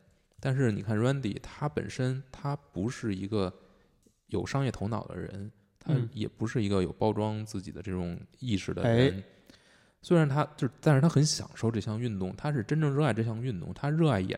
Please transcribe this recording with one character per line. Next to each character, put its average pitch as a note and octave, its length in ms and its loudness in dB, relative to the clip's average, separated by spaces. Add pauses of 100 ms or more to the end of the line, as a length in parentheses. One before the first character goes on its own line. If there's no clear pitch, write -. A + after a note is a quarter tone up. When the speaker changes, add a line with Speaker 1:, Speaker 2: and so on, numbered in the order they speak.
(400)
Speaker 1:
但 C3+ 140 0
是 C3 180 4
你 G2 100 -2
看 G#2+ 180 -2
Randy， B2+ 420 0
他 - 280 -6
本 - 200 -4
身 C3 320 -2 (100)
他 C#3+ 240 -6
不 G#2 340 -4
是 A2 260 -4
一 G2 120 -6
个 G2 260 0 (760)
有 F#2 180 -2
商 C3+ 200 -2
业 A#2+ 60 0
头 G2 180 -4
脑 A2 160 -4
的 - 100 -12
人， G2 340 -10 (300)
他 - 140 -2 (180)
也 G#2+ 160 -4
不 - 180 -6
是 A#2 160 -2
一 G2+ 60 0
个 G2 140 2
有 F2 100 0
包 G#2+ 220 0
装 G#2+ 320 -2
自 G2+ 160 -8
己 E2 100 -12
的 D#2 100 -12
这 G2 100 -8
种 F2+ 280 -4 (200)
意 A#2 180 0
识 - 160 -6
的 F2+ 100 -2
人。 A#2 320 4
Speaker 2:
嗯。 G2 40 -8
哎。 F#2+ 40 -10 (800)
Speaker 1:
虽 F3 160 4
然 D#3 100 6
他， C#3+ 160 2 (140)
就 C#3 100 0
是， - 140 -8
但 D3+ 140 6
是 C3 60 6
他 E3 60 8
很 D3 180 6
享 - 300 -2
受 A2+ 140 0
这 A#2 100 0
项 G#2+ 200 -4
运 A#2 180 -4
动， F#2+ 180 -4
他 D3+ 160 -4
是 C3+ 120 0
真 D3+ 180 0
正 C#3+ 120 2
热 D3 120 2
爱 A#2+ 80 4
这 A2+ 100 0
项 A2+ 180 -2
运 A#2+ 180 -4
动， F#2 140 -8
他 - 160 -4
热 D#3 200 4
爱 G#2+ 100 4
演 F#2+ 180 -2